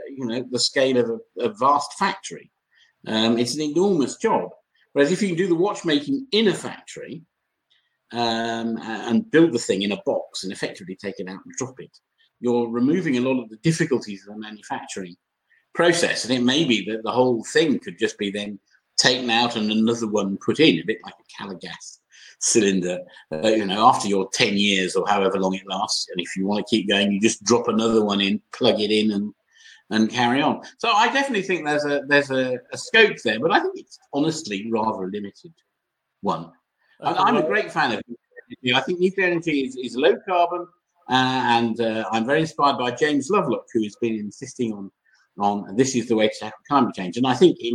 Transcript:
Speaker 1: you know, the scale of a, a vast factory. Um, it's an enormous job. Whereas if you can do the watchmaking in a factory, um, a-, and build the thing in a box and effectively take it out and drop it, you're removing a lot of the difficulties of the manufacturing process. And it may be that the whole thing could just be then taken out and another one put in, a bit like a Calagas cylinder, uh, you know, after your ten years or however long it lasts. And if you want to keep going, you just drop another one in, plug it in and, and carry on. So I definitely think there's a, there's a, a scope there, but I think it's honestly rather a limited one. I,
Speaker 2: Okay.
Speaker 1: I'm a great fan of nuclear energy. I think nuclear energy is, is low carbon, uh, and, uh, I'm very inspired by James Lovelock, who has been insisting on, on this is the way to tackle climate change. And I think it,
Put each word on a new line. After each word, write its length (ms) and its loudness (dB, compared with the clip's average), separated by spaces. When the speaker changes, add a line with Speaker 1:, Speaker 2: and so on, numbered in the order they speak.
Speaker 1:
you 100 -8
know, 240 -6
the 100 -4
scale 380 2
of 120 2
a, 340 -8
a 100 -2
vast 460 2
factory. 500 -6
Um, 320 2
it's 160 -2
an 80 -4
enormous 540 2
job. 340 0
Whereas 180 4
if 100 0
you 60 2
can 100 -2
do 100 0
the 60 2
watchmaking 800 0
in 160 2
a 80 4
factory, 640 -14
um, 640 -2
a-, 320 -8
and 200 2
build 220 4
the 80 -2
thing 240 -2
in 80 -2
a 160 -4
box 360 -4
and 80 -8
effectively 440 -10
take 240 -10
it 80 -10
out 180 -14
and 120 -20
drop 220 -10
it, 160 -20
you're 280 0
removing 500 0
a 40 0
lot 180 0
of 100 -8
the 80 -20
difficulties 680 0
of 80 -18
the 60 -12
manufacturing 760 -12
process. 480 2
And 100 -2
it 80 2
may 220 2
be 260 0
that 140 -6
the 80 -4
whole 320 2
thing 340 2
could 220 -12
just 180 -2
be 140 -4
then 260 -8
taken 320 2
out 260 0
and 160 -2
another 360 0
one 360 -2
put 160 0
in, 200 6
a 40 -8
bit 200 -4
like 160 -16
a 240 -16
Calagas 560 -14
cylinder, 600 2
uh, 180 0
you 160 2
know, 220 2
after 200 4
your 260 2
ten 240 2
years 380 2
or 120 0
however 320 2
long 140 0
it 140 -8
lasts. 420 -4
And 100 -8
if 160 -8
you 120 -2
want 180 -2
to 100 0
keep 140 0
going, 220 2
you 100 -2
just 220 0
drop 240 2
another 360 2
one 180 0
in, 200 0
plug 280 2
it 100 0
in 220 2
and, 220 -4
and 200 2
carry 320 2
on. 200 0
So 100 -2
I 240 4
definitely 300 0
think 220 -4
there's 200 0
a, 220 0
there's 220 4
a, 300 -2
a 40 -10
scope 460 4
there, 160 -2
but 120 0
I 80 4
think 180 -2
it's 200 -18
honestly 580 -4
rather 340 -2
a 60 -6
limited 420 -12
one. 300 -4
I, 100 0
Speaker 2:
Okay. 80 0
Speaker 1:
I'm 180 4
a 60 4
great 280 0
fan 220 0
of 140 -4
nuclear 100 -14
energy. 240 -2
I 80 4
think 180 -2
nuclear 280 2
energy 340 0
is, 140 -6
is 200 -10
low 200 4
carbon, 400 0
uh, 320 2
and, 240 0
uh, 320 -2
I'm 140 0
very 160 2
inspired 360 0
by 140 -2
James 380 0
Lovelock, 440 0
who 100 2
has 180 -6
been 140 0
insisting 580 -6
on, 180 -12
on 360 -2
this 200 2
is 120 -2
the 80 2
way 120 4
to 120 -4
tackle 280 -12
climate 260 2
change. 220 -8
And 100 -2
I 80 0
think 260 6
it, 160 -4